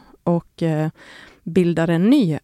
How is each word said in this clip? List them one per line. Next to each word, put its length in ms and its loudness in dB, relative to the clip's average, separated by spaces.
och, 400 -6
eh, 260 -2
bildar 440 0
en 220 2
ny 340 2